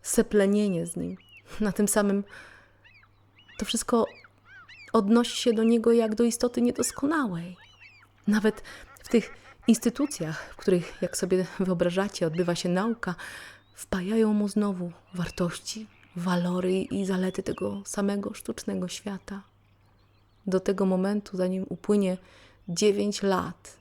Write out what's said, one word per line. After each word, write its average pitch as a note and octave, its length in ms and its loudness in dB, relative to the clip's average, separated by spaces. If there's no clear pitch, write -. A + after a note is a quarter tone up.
seplenienie G3+ 840 2
z E3+ 100 -10
nim. F3 200 -6
Na G#3 120 2
tym G#3 160 2
samym G3+ 360 2
to G#3+ 60 -4
wszystko - 420 0
odnosi A3+ 440 4
się A#3+ 160 2
do A3 100 2
niego A#3 300 6
jak A3+ 220 4
do A#3 100 2
istoty A#3+ 380 0
niedoskonałej. A#3+ 920 -2
Nawet G#3+ 360 2
w - 40 -16
tych - 260 2
instytucjach, A3 840 0
w - 40 -20
których, - 460 0
jak F3 140 -4
sobie F#3 300 0
wyobrażacie, F3+ 680 0
odbywa F3 280 0
się F3 140 -2
nauka, F#3 460 0
wpajają G#3+ 580 0
mu G#3 160 2
znowu F#3+ 440 -2
wartości, F3 720 -4
walory F3+ 560 0
i F#3+ 340 -2
zalety F#3 360 -2
tego G3+ 420 -6
samego G3+ 500 -4
sztucznego G3 540 -6
świata. G3 540 -10
Do F#3 140 2
tego F#3+ 260 0
momentu, F#3+ 500 0
zanim F#3 320 -2
upłynie F#3+ 500 0
dziewięć G3+ 540 0
lat F3+ 580 -2